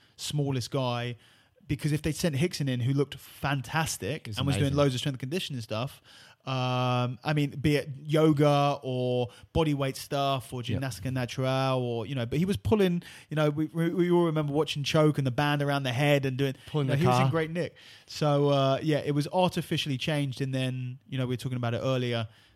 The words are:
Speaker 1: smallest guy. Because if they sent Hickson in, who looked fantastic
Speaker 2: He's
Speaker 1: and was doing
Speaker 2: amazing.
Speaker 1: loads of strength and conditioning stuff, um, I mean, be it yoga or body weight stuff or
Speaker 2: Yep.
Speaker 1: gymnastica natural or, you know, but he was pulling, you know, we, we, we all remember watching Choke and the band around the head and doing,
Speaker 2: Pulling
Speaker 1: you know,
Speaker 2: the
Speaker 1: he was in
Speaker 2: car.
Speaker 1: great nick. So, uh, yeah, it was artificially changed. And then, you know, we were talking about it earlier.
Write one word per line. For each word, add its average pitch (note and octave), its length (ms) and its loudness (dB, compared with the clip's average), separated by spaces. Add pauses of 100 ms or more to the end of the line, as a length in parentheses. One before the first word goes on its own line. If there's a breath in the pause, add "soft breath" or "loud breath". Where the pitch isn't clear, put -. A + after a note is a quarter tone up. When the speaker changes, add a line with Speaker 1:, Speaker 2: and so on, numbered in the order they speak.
(160 soft breath)
Speaker 1:
smallest C#3 540 -4
guy. A#2+ 460 -2 (520 soft breath)
Because D3 240 -2
if D3+ 80 0
they D#3+ 120 -2
sent D3+ 240 -2
Hickson D3 340 -2
in, B2 100 -2
who C3 140 0
looked C#3 220 0
fantastic - 1120 -4
Speaker 2:
He's G#2+ 100 -6
Speaker 1:
and - 80 0
was - 100 2
doing - 120 2
Speaker 2:
amazing. C#3 100 0
Speaker 1:
loads C#3+ 160 4
of B2 60 -4
strength C#3 140 -4
and A#2+ 60 -10
conditioning C#3 400 -6
stuff, A2 400 -6 (460 loud breath)
um, B2+ 760 0
I D3+ 100 0
mean, D3 160 0
be D3 240 0
it C#3+ 140 0 (160)
yoga D3 800 4
or B2 440 0 (240 loud breath)
body D#3 220 2
weight C3+ 220 -2
stuff C#3 560 -2
or B2 100 -6
Speaker 2:
Yep. B2 180 -4
Speaker 1:
gymnastica C3 320 -6
natural C3 680 0
or, A#2 240 -4
you C#3 80 -8
know, B2 100 -2
but C3 140 -2
he F3 60 2
was F#3+ 120 0
pulling, F#3+ 460 2 (280 loud breath)
you D3+ 40 -6
know, D3+ 160 2
we, D#3 220 -2
we, E3+ 180 0
we F3 220 2
all F3 140 6
remember D3+ 260 0
watching D3 320 -2
Choke D#3 340 4
and C3+ 80 0
the B2+ 60 -2
band D3 280 0
around C#3+ 220 0
the B2+ 100 -2
head C#3+ 320 4
and C3 120 -2
doing, C3+ 180 0 (120)
Speaker 2:
Pulling C#3+ 200 -2
Speaker 1:
you - 60 0
know, - 40 2
Speaker 2:
the C#3 40 2
Speaker 1:
he E3 80 4
was B2 80 4
in B2+ 60 4
Speaker 2:
car. C3 100 4
Speaker 1:
great D#3+ 180 -2
nick. E3 240 -4 (320 loud breath)
So, C#3+ 440 2
uh, C3+ 300 4
yeah, D3+ 240 2
it C#3+ 80 -2
was C#3+ 200 0
artificially E3 680 0
changed. C#3+ 420 -2
And C3+ 140 -4
then, B2+ 440 -4 (100)
you C3+ 100 -6
know, B2+ 80 0
we B2+ 60 -2
were B2 40 -4
talking B2+ 200 -6
about A#2+ 180 -2
it A2+ 80 -2
earlier. B2 460 0 (280 soft breath)